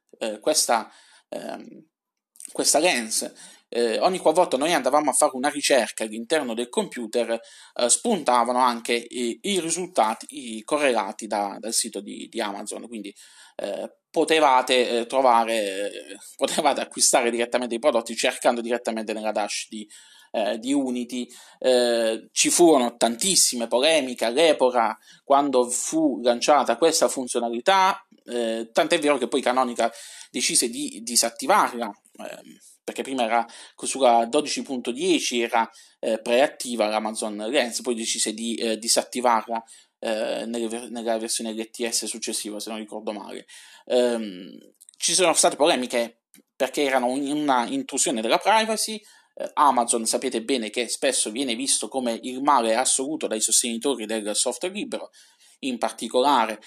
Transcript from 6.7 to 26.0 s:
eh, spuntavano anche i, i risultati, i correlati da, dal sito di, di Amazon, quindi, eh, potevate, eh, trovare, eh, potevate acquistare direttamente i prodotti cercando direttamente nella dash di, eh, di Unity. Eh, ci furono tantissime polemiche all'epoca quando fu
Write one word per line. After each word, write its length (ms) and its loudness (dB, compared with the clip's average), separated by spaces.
eh, 140 2
spuntavano 720 2
anche 340 2
i, 500 -4
i 180 0
risultati, 960 -2
i 60 -12
correlati 600 0
da, 320 -4
dal 140 -10
sito 300 -4
di, 260 -12
di 140 -8
Amazon, 480 -10
quindi, 260 -14
eh, 400 -8
potevate, 800 4
eh, 160 -2
trovare, 840 2
eh, 0 -
potevate 460 0
acquistare 500 2
direttamente 440 -2
i 40 -4
prodotti 340 0
cercando 460 0
direttamente 540 -4
nella 180 -4
dash 380 -4
di, 180 -12
eh, 260 -2
di 160 -2
Unity. 560 -2
Eh, 720 2
ci 160 0
furono 480 6
tantissime 720 2
polemiche 580 2
all'epoca 720 4
quando 460 4
fu 520 0